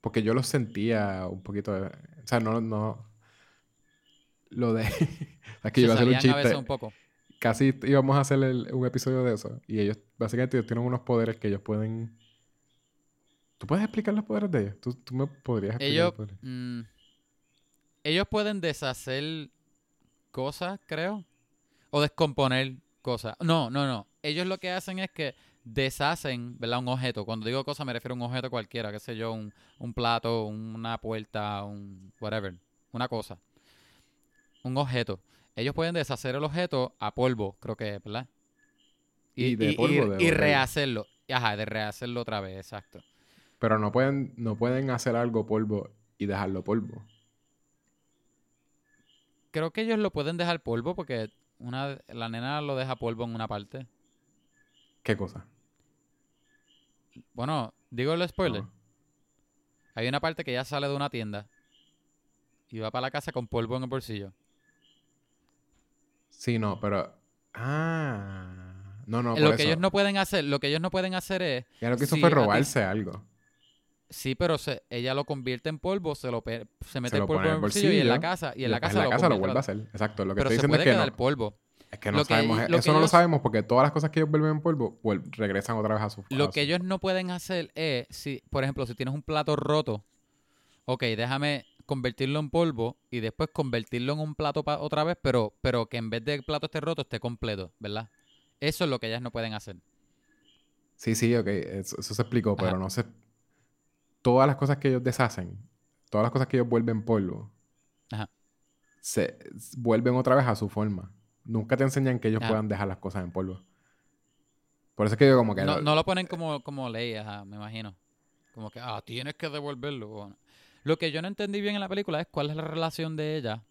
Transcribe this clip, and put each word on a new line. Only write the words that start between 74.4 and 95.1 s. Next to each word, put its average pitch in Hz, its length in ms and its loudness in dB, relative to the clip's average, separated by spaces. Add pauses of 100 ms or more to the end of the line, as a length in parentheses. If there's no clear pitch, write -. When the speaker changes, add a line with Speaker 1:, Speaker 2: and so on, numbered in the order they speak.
Speaker 2:
se, - 320 -6
ella 120 240 -2
lo 139 120 -2
convierte 127 440 -4
en 156 100 -6
polvo, 180 340 -2
se 135 160 -6
lo 117 140 -2
pe-, 113 240 -8 (180)
se - 140 -6
mete 120 120 -2
Speaker 1:
Se 113 60 -2
Speaker 2:
el 104 40 4
Speaker 1:
lo 101 60 0
Speaker 2:
polvo 95 120 2
Speaker 1:
pone 95 100 4
Speaker 2:
en 95 60 4
el 92 60 0
bolsillo 101 300 4
y 101 100 6
en - 60 6
la - 80 6
Speaker 1:
bolsillo, - 140 0
Speaker 2:
casa, 170 260 -4
y 131 80 -4
en 120 60 0
Speaker 1:
y - 20 2
Speaker 2:
la 120 80 2
Speaker 1:
después - 20 -4
Speaker 2:
casa - 100 0
Speaker 1:
en - 60 2
la - 80 4
Speaker 2:
lo 127 60 2
Speaker 1:
casa 156 180 6
lo 123 60 4
Speaker 2:
convierte 95 40 0
Speaker 1:
vuelve 95 180 2
a 135 40 2
Speaker 2:
otra 104 120 -2
Speaker 1:
hacer. 107 200 -6
Exacto, 107 320 0
lo 95 100 0
que 101 40 0
Speaker 2:
Pero 135 100 4
Speaker 1:
estoy 113 60 4
Speaker 2:
se 135 120 4
Speaker 1:
diciendo 151 80 6
es 131 40 4
Speaker 2:
puede 175 120 6
Speaker 1:
que 202 60 8
Speaker 2:
quedar 151 140 2
Speaker 1:
no. - 60 -16
Speaker 2:
polvo. 120 400 0 (340)
Speaker 1:
Es - 80 -14
que 104 120 -2
no 101 80 4
Speaker 2:
Lo 101 60 2
que, - 100 2
Speaker 1:
sabemos, 113 240 4
e-, - 100 0
Speaker 2:
lo 170 100 6
Speaker 1:
eso - 40 0
Speaker 2:
que 156 100 6
Speaker 1:
no 156 60 8
lo 160 60 8
Speaker 2:
ellos, 156 60 4
Speaker 1:
sabemos 170 300 8
porque 107 220 2
todas 123 200 6
las 147 80 6
cosas 151 180 0
que 156 100 0
ellos 151 100 2
vuelven 156 220 4
en 151 100 0
polvo, 151 420 0
vuel-, 104 280 0
regresan 101 460 -2
otra 107 180 2
vez 107 80 2
a 104 60 0
su, 104 200 -12
Speaker 2:
lo 135 200 2
Speaker 1:
a - 20 -8
Speaker 2:
que 151 100 -2
Speaker 1:
su - 0 -
Speaker 2:
ellos 160 220 0
no 185 160 -2
pueden 185 320 -2
hacer 175 440 -4
es, 143 340 -2
si, - 400 -8
por 135 140 0
ejemplo, 135 220 -2
si 117 100 -8
tienes 131 200 -4
un 151 60 -6
plato 151 340 0
roto, 135 480 0 (800)
ok, 127 180 -2
déjame 127 640 -2 (200)
convertirlo 135 540 -2
en 151 100 -4
polvo 135 480 0 (140)
y 120 80 -4
después 113 340 -2
convertirlo 123 600 -2
en 151 60 -4
un 156 160 -6
plato 151 280 -2
pa-, 147 160 -2
otra 151 240 0
vez, 170 180 0